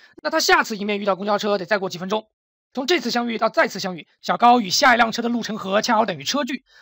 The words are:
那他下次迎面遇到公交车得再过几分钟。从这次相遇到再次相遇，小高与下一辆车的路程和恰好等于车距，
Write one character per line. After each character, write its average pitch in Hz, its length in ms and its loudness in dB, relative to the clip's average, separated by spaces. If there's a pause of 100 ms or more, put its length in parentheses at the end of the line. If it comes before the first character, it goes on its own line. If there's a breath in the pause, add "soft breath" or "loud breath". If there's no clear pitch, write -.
(220 soft breath)
那 302 80 -6
他 320 100 0
下 339 220 4
次 226 120 -8
迎 202 120 -6
面 208 120 -2
遇 202 60 -8
到 196 120 0
公 196 100 -8
交 208 100 2
车 202 220 0
得 180 80 -8
再 214 100 0
过 185 140 -4
几 175 80 -8
分 185 100 -10
钟。 214 200 -4 (440)
从 262 140 -6
这 330 140 2
次 233 100 -4
相 240 160 -2
遇 233 100 -4
到 220 120 0
再 320 180 2
次 196 140 -8
相 185 160 -6
遇， 277 100 -14 (160)
小 185 140 -2
高 240 240 6
与 185 100 -4
下 254 240 4
一 - 20 4
辆 226 140 2
车 233 120 -6
的 240 60 -4
路 233 140 -2
程 208 160 -6
和 196 240 0
恰 226 140 0
好 220 100 2
等 185 100 -6
于 139 60 -14
车 175 220 -2
距， 262 200 -8 (180 soft breath)